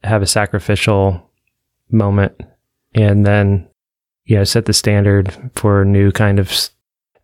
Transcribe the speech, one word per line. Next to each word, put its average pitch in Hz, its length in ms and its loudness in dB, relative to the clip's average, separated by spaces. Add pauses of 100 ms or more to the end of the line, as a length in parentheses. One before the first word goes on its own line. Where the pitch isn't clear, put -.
have 104 180 0
a 98 60 -4
sacrificial 98 1040 -2 (600)
moment, 101 420 0 (600)
and 104 320 2
then, 101 420 0 (580)
you 110 100 0
know, 98 80 2
set 110 220 -2
the 107 80 -2
standard 101 600 0 (220)
for 101 260 0
a 98 40 2
new 101 260 2
kind 101 280 0
of 95 120 -2
s-, - 200 -6 (520)